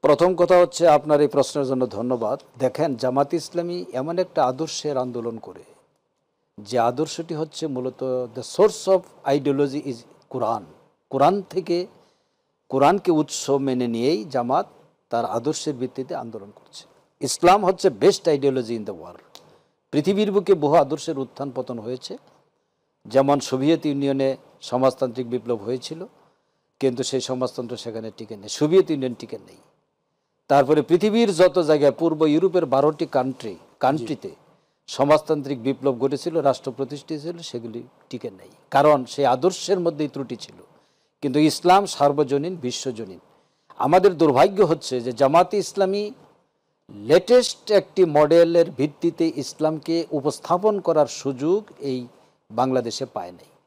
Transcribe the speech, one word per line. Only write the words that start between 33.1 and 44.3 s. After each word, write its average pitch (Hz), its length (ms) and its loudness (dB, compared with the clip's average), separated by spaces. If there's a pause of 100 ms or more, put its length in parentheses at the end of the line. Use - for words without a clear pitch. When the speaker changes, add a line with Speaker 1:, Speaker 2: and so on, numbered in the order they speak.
Speaker 2:
জি। 90 60 -14 (220)
Speaker 1:
কান্ট্রিতে 139 520 -2 (560)
সমাজতান্ত্রিক 143 760 0
বিপ্লব 127 360 -2
ঘটেছিল, 147 420 -2
রাষ্ট্র 135 300 -2
প্রতিষ্ঠিত 139 500 -10
ছিল, 170 180 -12
সেগুলি 117 440 -14 (260)
টিকে 123 220 -10
নেই, 92 180 -20 (220)
কারণ 143 340 4
সেই 139 200 -2
আদর্শের 170 540 0
মধ্যেই 156 280 -4
ত্রুটি 131 280 -10
ছিল। - 200 -20 (640)
কিন্তু 143 180 -2
ইসলাম 180 460 4
সার্বজনীন, 143 720 0
বিশ্বজনীন। 113 640 -8 (580)
আমাদের 180 400 4
দুর্ভাগ্য 165 460 4